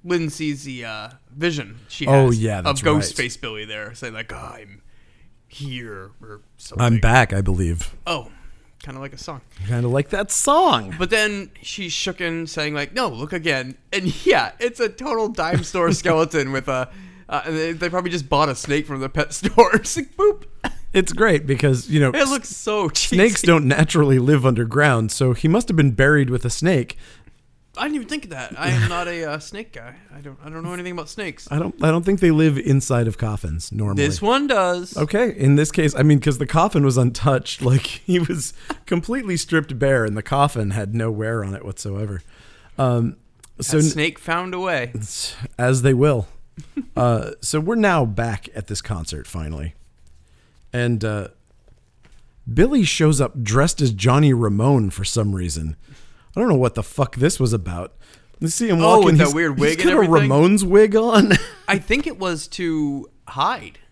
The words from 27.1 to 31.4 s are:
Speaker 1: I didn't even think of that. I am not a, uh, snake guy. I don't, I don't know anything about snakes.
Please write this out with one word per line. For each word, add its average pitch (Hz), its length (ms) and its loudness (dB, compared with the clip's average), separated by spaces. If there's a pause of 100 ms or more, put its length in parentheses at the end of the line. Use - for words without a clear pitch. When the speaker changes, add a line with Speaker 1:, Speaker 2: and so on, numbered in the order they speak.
Speaker 1:
I 208 60 -6
didn't 302 140 -4
even 233 120 -8
think 302 160 -8
of 190 60 -18
that. 131 280 -12
I 170 120 -4
am 117 180 0
not 175 180 -4
a, 170 180 -6
uh, 151 140 -6
snake 208 360 -16
guy. 120 220 -18 (160)
I 143 100 -20
don't, 139 200 -20
I 151 60 -18
don't 160 160 -14
know 175 80 -8
anything 180 200 -10
about 165 180 -12
snakes. - 400 -12